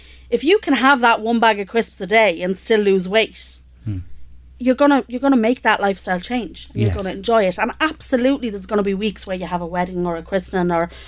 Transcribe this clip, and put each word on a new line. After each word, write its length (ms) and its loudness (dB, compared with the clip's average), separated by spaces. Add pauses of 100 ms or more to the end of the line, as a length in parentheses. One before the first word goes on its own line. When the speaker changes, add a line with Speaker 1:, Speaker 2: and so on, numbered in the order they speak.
(300)
Speaker 1:
If 160 -2
you 140 4
can 160 -2
have 260 4
that 180 4
one 200 -2
bag 200 4
of 80 -8
crisps 320 -4
a 80 -8
day 340 2
and 160 -2
still 220 0
lose 300 2
weight, 500 -2 (240)
Speaker 2:
Hmm. 140 -6 (640)
Speaker 1:
you're 160 2
gonna, 340 4
you're 100 -6
gonna 160 4
make 280 2
that 180 2
lifestyle 400 -2
change. 500 -8
And 100 -12
Speaker 2:
Yes. 60 4
Speaker 1:
you're 160 -2
gonna 120 -4
enjoy 320 2
it. 100 -2
And 240 0
absolutely, 680 0
there's 160 -10
gonna 160 0
be 120 0
weeks 340 -4
where 80 -6
you 120 -8
have 140 -4
a 60 -8
wedding 400 -2
or 80 -2
a 80 -8
christening 480 -2
or 180 0 (180)